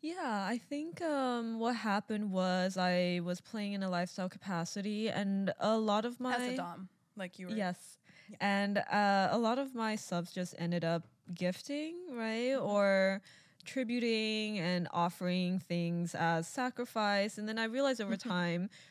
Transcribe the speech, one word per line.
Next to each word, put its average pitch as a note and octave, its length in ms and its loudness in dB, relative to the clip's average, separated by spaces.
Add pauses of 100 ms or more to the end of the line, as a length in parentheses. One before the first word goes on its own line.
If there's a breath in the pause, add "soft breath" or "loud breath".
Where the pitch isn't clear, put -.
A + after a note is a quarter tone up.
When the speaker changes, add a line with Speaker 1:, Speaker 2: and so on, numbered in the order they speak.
Speaker 1:
Yeah, C#4+ 480 -2
I A#3+ 100 0
think, D4+ 420 -8
um, B3 600 0
what A#3 160 0
happened G#3 560 -2
was F#3 440 2
I F3+ 460 2
was F3+ 180 -4
playing G#3 340 -6
in G3 100 -2
a F#3+ 60 -2
lifestyle F3+ 380 -2
capacity, G3+ 840 -4
and G3 500 0
a A3 160 4
lot G#3+ 280 2
of A#3+ 140 -6
my B3 180 -2
Speaker 2:
As B3 180 -2
a - 20 -2
dom, F3 320 -6 (280)
like, F#3 220 -10
you F#3 80 -10
were G3 80 -6
Speaker 1:
Yes. F#3 440 -4 (320 loud breath)
Speaker 2:
Yeah. G#3 100 -18
Speaker 1:
And, G3+ 380 2
uh, G3 540 4
a G#3+ 60 2
lot A#3 200 2
of C4+ 160 -4
my A3 220 -2
subs F3 360 -4
just F3+ 260 -4
ended E3+ 260 0
up E3 180 2 (320)
gifting, C#4+ 600 -4 (160)
right? A#3 400 -2
Speaker 2:
Mm-hmm. C4 120 0
Speaker 1:
Or G3 580 4 (420 loud breath)
tributing A3 960 0
and F3 340 0
offering F3+ 680 2
things E3+ 540 -2
as E3 320 2
sacrifice. G#3+ 920 0
And G#3+ 100 -4
then A3 100 -2
I A3+ 60 0
realized B3+ 380 2
over G3+ 140 0
Speaker 2:
Mm-hmm. A#3 120 -8
Speaker 1:
time, F3 420 0 (200 loud breath)